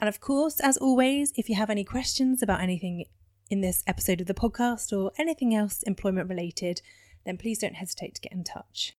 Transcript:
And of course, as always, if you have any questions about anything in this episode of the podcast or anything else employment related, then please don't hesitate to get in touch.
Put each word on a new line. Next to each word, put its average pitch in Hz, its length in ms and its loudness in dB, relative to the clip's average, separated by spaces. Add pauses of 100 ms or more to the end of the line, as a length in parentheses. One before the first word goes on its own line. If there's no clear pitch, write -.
And 214 60 2
of 202 120 -2
course, 294 380 2
as 269 180 4
always, 269 600 4
if 220 120 -2
you 226 60 2
have 208 160 2
any 208 140 0
questions 254 580 0
about 202 180 2
anything 180 440 -2 (440)
in 196 120 2
this 185 260 0
episode 185 340 0
of 180 60 -6
the 190 80 0
podcast 240 580 0
or 196 240 0
anything 302 380 2
else 208 300 0
employment 190 440 0
related, 175 540 -4 (420)
then 185 140 -6
please 220 220 -4
don't 190 160 -4
hesitate - 400 -10
to - 40 -16
get - 120 -14
in 180 100 -6
touch. - 580 -8